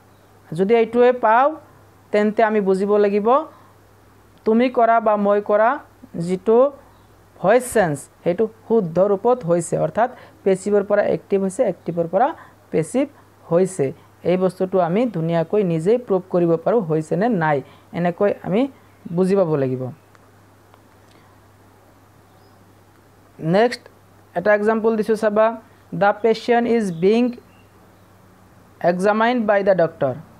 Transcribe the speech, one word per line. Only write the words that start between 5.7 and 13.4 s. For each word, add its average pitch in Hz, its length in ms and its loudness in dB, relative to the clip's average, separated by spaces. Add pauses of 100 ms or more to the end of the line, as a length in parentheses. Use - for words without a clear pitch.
যিটো 185 420 -2 (840)
ভইচ 233 220 2
চেঞ্জ, 180 320 0 (280)
সেইটো 185 220 -2 (220)
শুদ্ধ 185 320 0
ৰূপত 202 460 2
হৈছে, 170 320 -2
অৰ্থাৎ 180 320 -2 (340)
পেছিভৰ 202 400 0
পৰা 202 200 0
এক্টিভ - 380 -2
হৈছে, 190 220 -2
এক্টিভৰ 170 440 -4
পৰা 202 200 0 (440)
পেছিভ 240 340 -2 (440)